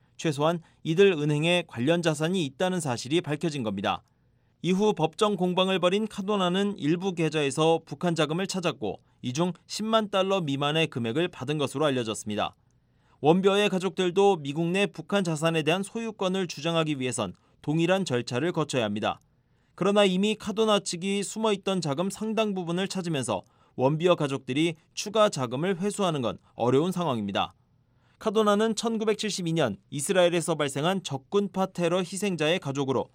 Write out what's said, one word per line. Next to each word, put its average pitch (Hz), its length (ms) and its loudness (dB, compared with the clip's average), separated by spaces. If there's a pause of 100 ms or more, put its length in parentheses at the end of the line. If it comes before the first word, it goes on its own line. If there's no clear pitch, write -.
(160)
최소한 160 440 0 (220)
이들 185 300 4
은행에 151 560 2
관련 160 340 0
자산이 165 420 0
있다는 185 360 -2
사실이 139 400 -2
밝혀진 147 420 -4
겁니다. 101 400 -2 (600)
이후 185 300 2
법정 202 440 0
공방을 185 420 0
벌인 190 300 2
카도나는 196 680 0
일부 175 360 0
계좌에서 156 720 2
북한 170 280 -2
자금을 160 340 -2
찾았고 131 520 -4 (220)
이 123 100 -4
중 170 200 0 (140)
십만 220 440 -2
달러 190 300 0
미만의 147 480 0
금액을 139 400 -2
받은 151 300 -6
것으로 139 280 -2
알려졌습니다. 110 680 -2 (680)
원벼의 190 500 4
가족들도 185 680 2
미국 147 300 -4
내 196 200 2
북한 196 380 -2
자산에 160 380 0
대한 165 200 0
소유권을 196 640 -4
주장하기 156 540 -2
위해선 117 320 -2 (300)
동일한 170 420 2
절차를 127 480 -2
거쳐야 147 320 0
합니다. 104 360 -2 (540)
그러나 202 300 4
이미 202 320 2
카도나 214 440 0
측이 196 420 -4
숨어있던 196 580 -2
자금 156 280 -2
상당 214 460 -2
부분을 180 340 -2
찾으면서 143 540 -4 (320)
원비어 156 400 4
가족들이 147 640 -2 (180)
추가 208 340 2
자금을 151 520 -2
회수하는 190 420 -2
건 98 160 -2 (160)
어려운 135 380 2
상황입니다. 107 600 -2 (640)
카도나는 214 560 2
천구백칠십이 208 800 -2
년 127 220 2 (140)
이스라엘에서 170 640 2
발생한 151 480 -2
적군파 190 640 -2
테러 175 320 0
희생자의 180 600 -2
가족으로 131 560 -2